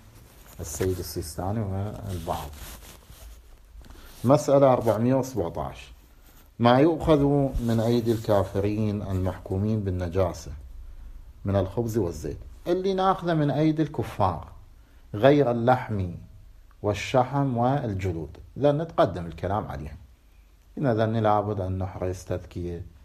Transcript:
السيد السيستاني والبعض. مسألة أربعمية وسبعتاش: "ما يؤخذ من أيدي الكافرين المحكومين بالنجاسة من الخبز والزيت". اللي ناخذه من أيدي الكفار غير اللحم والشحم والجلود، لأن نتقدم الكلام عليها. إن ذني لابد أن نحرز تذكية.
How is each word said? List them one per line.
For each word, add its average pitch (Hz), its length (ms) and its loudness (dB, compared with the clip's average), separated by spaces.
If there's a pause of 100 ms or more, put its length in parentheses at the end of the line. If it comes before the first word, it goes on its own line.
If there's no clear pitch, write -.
(600)
السيد 90 400 -4
السيستاني 90 600 -6
والبعض. 95 880 -6 (1700)
مسألة 139 500 6
أربعمية 117 420 2
وسبعتاش: 80 800 -6 (680)
"ما 120 200 6
يؤخذ 156 440 4 (360)
من 117 200 2
أيدي 117 320 2
الكافرين 104 880 0
المحكومين 95 840 -2
بالنجاسة 90 680 -2 (960)
من 98 100 2
الخبز 110 420 0
والزيت". 80 420 -2 (280)
اللي 185 260 0
ناخذه 185 400 2
من 147 180 2
أيدي 156 300 2
الكفار 104 640 -2 (680)
غير 123 380 6
اللحم 117 600 0 (720)
والشحم 127 760 0
والجلود، 95 800 -2 (180)
لأن 143 260 2
نتقدم 107 440 0
الكلام 87 420 -4
عليها. 73 300 -10 (800)
إن 147 100 0
ذني 113 340 2
لابد 104 400 2
أن 92 160 -4
نحرز 92 460 -6
تذكية. 87 640 -8 (200)